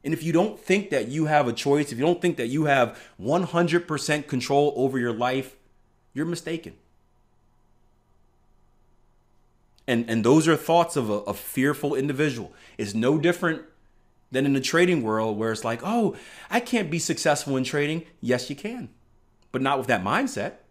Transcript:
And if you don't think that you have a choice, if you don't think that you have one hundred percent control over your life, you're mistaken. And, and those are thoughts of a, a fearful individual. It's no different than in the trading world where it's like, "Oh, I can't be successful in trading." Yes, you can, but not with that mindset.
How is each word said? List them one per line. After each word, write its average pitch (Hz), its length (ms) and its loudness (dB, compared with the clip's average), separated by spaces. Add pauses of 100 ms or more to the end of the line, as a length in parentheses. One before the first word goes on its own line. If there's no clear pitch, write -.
And 156 100 -2
if 147 80 -6
you 165 100 -2
don't 202 280 2
think 196 300 0
that 120 180 0
you 156 160 -2
have 151 240 4
a 113 40 -2
choice, 143 380 0
if 117 80 -8
you 135 60 0
don't 170 180 2
think 175 140 0
that 120 100 -4
you 151 200 0
have 131 300 4 (200)
one 147 260 0
hundred 170 460 2
percent 151 400 -2
control 143 480 2
over 135 200 0
your 120 160 0
life, 127 440 -2 (580)
you're 147 100 -4
mistaken. 165 500 -8 (3250)
And, 117 200 2
and 123 140 0
those 147 240 6
are 165 80 6
thoughts 170 400 2
of 117 160 -2
a, 104 40 0
a 101 200 -4
fearful 139 600 -2
individual. 135 560 -2 (260)
It's 101 160 -6
no 127 240 2
different 170 440 0 (680)
than 135 160 0
in 139 60 2
the 135 80 2
trading 165 420 2
world 110 340 0
where 113 140 -2
it's 110 140 -6
like, 117 180 -2
"Oh, 208 320 0 (340)
I 226 120 0
can't 208 320 -2
be 165 80 -2
successful 147 560 0
in 127 80 0
trading." 147 400 -2 (160)
Yes, 120 280 0
you 143 60 -8
can, 214 360 -10 (600)
but 131 120 -2
not 135 160 2
with - 100 -4
that 98 160 0
mindset. 165 540 -2 (120)